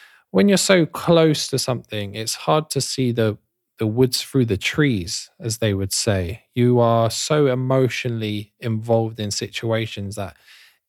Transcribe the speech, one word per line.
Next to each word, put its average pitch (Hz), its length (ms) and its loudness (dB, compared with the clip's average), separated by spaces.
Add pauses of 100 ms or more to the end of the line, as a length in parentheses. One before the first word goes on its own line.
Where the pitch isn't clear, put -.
(320)
when 196 180 4
you're 190 80 4
so 175 300 4
close 160 640 2
to 131 100 -2
something, 107 560 -6
it's 113 180 -6
hard 156 380 -2
to 135 100 -2
see 127 300 -2
the, 110 260 0 (400)
the 113 80 -2
woods 120 380 2
through 127 220 0
the 101 120 0
trees, 110 720 -2 (100)
as 113 200 -6
they 107 160 0
would 98 180 -4
say. 92 520 -2 (100)
You 123 240 4
are 117 320 4
so 151 340 0
emotionally 123 1120 -2
involved 113 600 -2
in 104 100 -4
situations 107 840 -6
that 98 200 -10 (520)